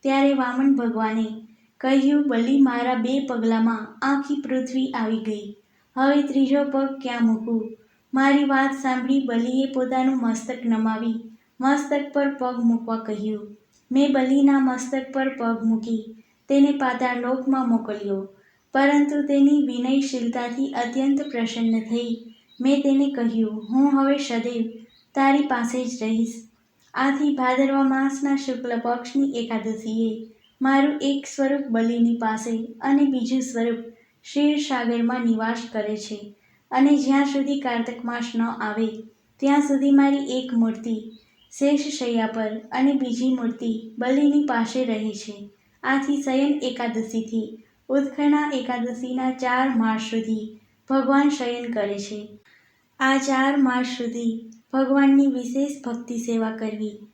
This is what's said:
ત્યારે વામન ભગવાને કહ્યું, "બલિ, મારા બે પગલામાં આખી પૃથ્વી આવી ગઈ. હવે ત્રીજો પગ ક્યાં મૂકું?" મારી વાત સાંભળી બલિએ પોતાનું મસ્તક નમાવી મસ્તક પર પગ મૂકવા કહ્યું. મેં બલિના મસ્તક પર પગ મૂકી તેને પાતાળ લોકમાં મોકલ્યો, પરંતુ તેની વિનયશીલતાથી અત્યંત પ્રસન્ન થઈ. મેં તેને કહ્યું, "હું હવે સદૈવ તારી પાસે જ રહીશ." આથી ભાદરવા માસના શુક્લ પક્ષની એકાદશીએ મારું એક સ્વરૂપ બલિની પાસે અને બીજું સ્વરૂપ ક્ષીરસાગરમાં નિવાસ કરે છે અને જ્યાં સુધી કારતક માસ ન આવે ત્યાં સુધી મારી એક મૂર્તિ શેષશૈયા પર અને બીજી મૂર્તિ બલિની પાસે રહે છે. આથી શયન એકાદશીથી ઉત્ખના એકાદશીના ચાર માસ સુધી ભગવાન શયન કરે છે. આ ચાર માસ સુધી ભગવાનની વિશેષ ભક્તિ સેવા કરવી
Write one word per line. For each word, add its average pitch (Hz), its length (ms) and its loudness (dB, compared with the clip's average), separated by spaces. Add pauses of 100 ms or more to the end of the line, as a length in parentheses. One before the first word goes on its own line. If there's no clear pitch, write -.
ત્યારે 277 320 4
વામન 262 420 2
ભગવાને 220 720 -2 (300)
કહ્યું, 277 500 2
"બલિ, 254 320 2
મારા 247 340 4
બે 254 320 0
પગલામાં 226 760 0
આખી 277 400 -2
પૃથ્વી 262 500 -2
આવી 226 260 -2
ગઈ. 208 380 -6 (420)
હવે 285 240 4
ત્રીજો 277 420 2
પગ 269 380 -2
ક્યાં 240 240 -2
મૂકું?" 220 520 -2 (360)
મારી 277 300 4
વાત 269 300 2
સાંભળી 262 520 0
બલિએ 247 400 0
પોતાનું 262 520 0
મસ્તક 240 480 -4
નમાવી 220 720 -2 (240)
મસ્તક 285 520 0
પર 277 200 0
પગ 247 300 -4
મૂકવા 226 340 0
કહ્યું. 214 600 -6 (340)
મેં 269 220 4
બલિના 277 460 4
મસ્તક 262 540 0
પર 269 160 0
પગ 226 360 -4
મૂકી 226 500 -2 (340)
તેને 277 220 6
પાતાળ 254 460 -2
લોકમાં 262 520 -2
મોકલ્યો, 202 580 -2 (460)
પરંતુ 294 540 2
તેની 277 400 4
વિનયશીલતાથી 247 1080 -2
અત્યંત 262 480 0
પ્રસન્ન 233 580 -2
થઈ. 233 540 -6 (280)
મેં 277 200 2
તેને 277 300 2
કહ્યું, 226 540 -2
"હું 269 360 2
હવે 277 160 2
સદૈવ 233 520 -4 (460)
તારી 277 320 4
પાસે 247 380 -2
જ 226 180 -6
રહીશ." 226 440 -2 (460)
આથી 277 420 0
ભાદરવા 262 480 2
માસના 269 520 0
શુક્લ 240 480 -4
પક્ષની 240 480 -2
એકાદશીએ 226 1000 -4 (300)
મારું 277 400 2
એક 277 240 -2 (100)
સ્વરૂપ 277 340 0
બલિની 233 480 2
પાસે 226 480 -4 (160)
અને 285 220 4
બીજું 254 380 0
સ્વરૂપ 233 380 -2 (420)
ક્ષીરસાગરમાં 247 1040 0
નિવાસ 226 360 0 (100)
કરે 214 260 -4
છે - 380 -12 (360)
અને 277 260 6
જ્યાં 277 280 2
સુધી 277 340 0
કારતક 233 460 -4
માસ 240 300 -6
ન 226 60 0
આવે 220 460 -2 (500)
ત્યાં 277 240 4
સુધી 277 300 2
મારી 277 260 6
એક 254 360 -4
મૂર્તિ 226 580 -2 (460)
શેષશૈયા 277 720 0
પર 220 300 -4
અને 269 360 0
બીજી 254 400 0
મૂર્તિ 233 680 -4
બલિની 285 460 2
પાસે 247 400 0
રહે 220 260 -2
છે. 202 380 -12 (340)
આથી 277 380 0
શયન 277 420 0
એકાદશીથી 226 1000 -4 (260)
ઉત્ખના 285 640 0
એકાદશીના 247 800 -4
ચાર 254 440 0
માસ 220 260 0
સુધી 220 580 -4 (300)
ભગવાન 269 400 4
શયન 240 440 -4
કરે 202 260 -4
છે. 208 400 -12 (600)
આ 269 180 2
ચાર 269 400 0
માસ 254 280 2
સુધી 233 640 -6 (220)
ભગવાનની 277 540 4
વિશેષ 262 580 -2
ભક્તિ 240 320 -6
સેવા 226 340 -2
કરવી 214 480 -8 (140)